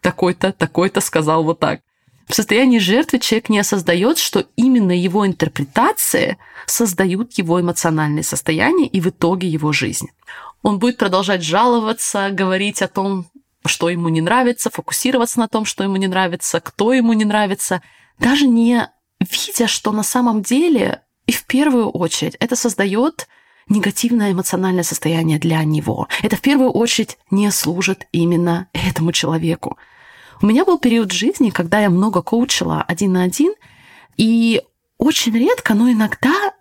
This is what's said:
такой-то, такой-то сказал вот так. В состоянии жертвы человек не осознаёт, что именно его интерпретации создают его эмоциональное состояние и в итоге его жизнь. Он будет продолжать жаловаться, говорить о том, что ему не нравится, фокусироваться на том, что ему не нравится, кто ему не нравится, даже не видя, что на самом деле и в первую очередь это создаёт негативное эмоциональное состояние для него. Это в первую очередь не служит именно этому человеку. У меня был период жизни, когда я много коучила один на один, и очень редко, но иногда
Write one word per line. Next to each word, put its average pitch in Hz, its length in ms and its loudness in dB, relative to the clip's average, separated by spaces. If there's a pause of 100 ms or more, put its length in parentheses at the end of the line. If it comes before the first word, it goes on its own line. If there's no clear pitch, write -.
такой-то, 180 520 -2
такой-то 170 480 -2
сказал 156 440 0
вот 165 160 -2
так. 156 200 -2 (480)
В - 60 -6
состоянии 233 440 2
жертвы 226 400 0
человек 226 320 -2
не 208 80 2
осознаёт, 202 580 0
что - 300 -2 (100)
именно 233 360 2
его 185 340 0
интерпретации 190 1120 -2 (280)
создают 190 680 -2
его 175 280 0
эмоциональное 156 600 -2
состояние 226 640 0
и 190 140 -2
в 170 80 0
итоге 180 400 -2
его 151 240 -2
жизнь. - 340 -4 (560)
Он 208 160 0
будет 240 180 0
продолжать 190 460 0
жаловаться, 214 880 0
говорить 190 500 -2
о 190 80 0
том, 196 380 -4 (400)
что 170 240 -2
ему 170 180 -2
не 160 120 0
нравится, 240 500 0
фокусироваться - 680 -2
на 226 80 0
том, 220 160 -2
что - 180 -6
ему 196 140 -2
не 190 100 0
нравится, 180 540 -2
кто - 320 -2
ему 233 200 2
не 214 120 2
нравится, 202 580 -2 (360)
даже 277 280 2
не 233 400 2 (340)
видя, - 460 -2
что - 260 -2
на 214 120 -2
самом 233 380 0
деле 277 600 2 (240)
и 233 60 0
в - 120 -6
первую 254 460 2
очередь - 480 -4
это 240 180 -2
создаёт 226 680 -2 (420)
негативное 208 640 0
эмоциональное 185 520 0
состояние 160 540 0
для 160 260 0
него. 151 440 -2 (140)
Это 214 140 0
в - 40 -8
первую 269 300 2
очередь - 480 -2 (120)
не 202 200 2
служит 185 640 -2
именно 170 600 0
этому 165 400 -2
человеку. 160 640 -2 (640)
У 202 60 4
меня 247 180 4
был 370 140 2
период 226 340 2
жизни, 233 380 2
когда 175 280 0
я 208 100 4
много 185 320 2
коучила 175 640 -2
один 185 300 -2
на 185 100 2
один, 285 320 0 (600)
и 226 440 2 (380)
очень 240 400 0
редко, 311 360 2
но 233 140 4
иногда 220 440 0 (280)